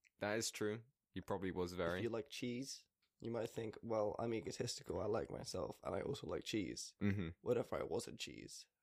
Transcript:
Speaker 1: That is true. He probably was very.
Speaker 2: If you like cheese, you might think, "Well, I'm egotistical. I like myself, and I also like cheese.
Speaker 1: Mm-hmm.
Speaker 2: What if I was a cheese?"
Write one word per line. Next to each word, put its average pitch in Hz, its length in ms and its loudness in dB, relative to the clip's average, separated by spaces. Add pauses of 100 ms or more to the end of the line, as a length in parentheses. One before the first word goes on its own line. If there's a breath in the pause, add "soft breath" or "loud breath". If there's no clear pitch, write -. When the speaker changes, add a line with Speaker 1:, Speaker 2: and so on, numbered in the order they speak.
(200)
Speaker 1:
That 104 180 2
is 113 120 0
true. 107 300 0 (340)
He 95 60 -2
probably 95 300 0
was 87 220 2
very. 87 280 2
Speaker 2:
If 104 40 2
you 113 60 0
like 113 180 -2
cheese, 123 540 -4 (380)
you 117 100 -4
might 113 200 0
think, 113 320 -4
"Well, 110 360 4
I'm 117 160 2
egotistical. 95 680 -2
I 95 60 2
like 101 240 2
myself, - 520 -2
and - 120 0
I 92 80 2
also - 240 -2
like 85 180 -2
cheese. 87 480 -2 (100)
Speaker 1:
Mm-hmm. 98 280 2 (100)
Speaker 2:
What 120 160 4
if 127 160 2
I - 100 2
was - 240 0
a - 60 -8
cheese?" - 540 -8 (160)